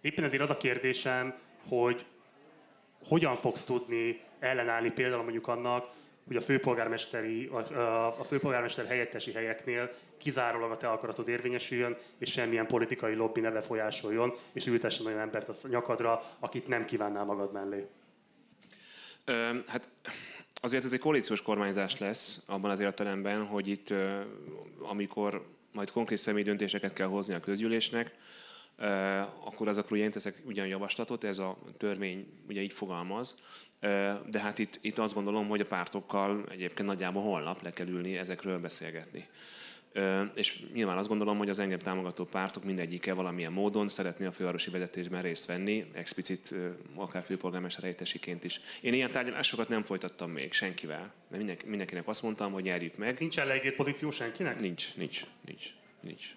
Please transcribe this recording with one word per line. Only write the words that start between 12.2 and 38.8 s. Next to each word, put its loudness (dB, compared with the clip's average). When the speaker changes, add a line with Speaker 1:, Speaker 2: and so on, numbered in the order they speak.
Speaker 1:
semmilyen 2
politikai 2
lobby 2
ne 2
befolyásoljon, 0
és -2
ültessen 4
olyan 0
embert -2
a -8
nyakadra, 2
akit -4
nem 2
kívánnál 0
magad 0
mellé? -4
Speaker 2:
Ö, 2
hát -4
azért 2
ez 0
egy 2
koalíciós 4
kormányzás 2
lesz 0
abban 0
az 2
értelemben, 0
hogy -2
itt, -2
ö, 2
amikor 0
majd -4
konkrét 2
személyi 2
döntéseket 0
kell 0
hozni 0
a -2
közgyűlésnek, 0
ö, -4
akkor -2
azokról 2
én 4
teszek -4
ugyan -2
javaslatot, -2
ez 0
a -2
törvény -2
ugye -2
így -2
fogalmaz, -4
ö, 4
de 2
hát -2
itt, 0
itt -2
azt 2
gondolom, 0
hogy 2
a 2
pártokkal 0
egyébként -4
nagyjából 0
holnap 0
le -6
kell -4
ülni -2
ezekről -4
beszélgetni. -6